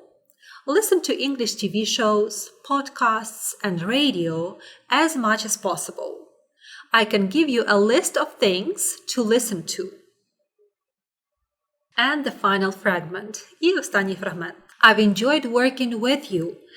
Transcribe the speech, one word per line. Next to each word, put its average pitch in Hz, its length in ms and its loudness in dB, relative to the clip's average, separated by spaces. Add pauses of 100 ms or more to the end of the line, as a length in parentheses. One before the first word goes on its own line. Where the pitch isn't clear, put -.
(760)
Listen 415 300 2
to 254 60 0 (140)
English 247 320 -2
T 196 80 -2
V 208 180 -2 (120)
shows, 214 360 2 (380)
podcasts, 233 760 -2 (180)
and 180 120 -2 (200)
radio 175 600 -2 (460)
as 320 80 2 (160)
much 214 220 2
as - 80 -2 (100)
possible. - 440 -6 (920)
I - 100 4
can 202 120 2 (120)
give 302 200 4
you 226 120 4
a 208 100 4 (160)
list 339 200 2 (100)
of 294 40 -2 (180)
things 202 340 0 (340)
to 254 60 -2 (140)
listen 226 260 0 (160)
to. 185 80 -8 (2250)
And 269 260 2
the 247 80 -4 (100)
final 196 300 2 (120)
fragment. 185 600 -4 (140)
І 349 140 4
останній 196 420 -2
фрагмент. 175 400 -8 (280)
I've 220 160 8
enjoyed 233 520 4
working 247 480 0
with 269 320 0
you. 170 240 -2 (220)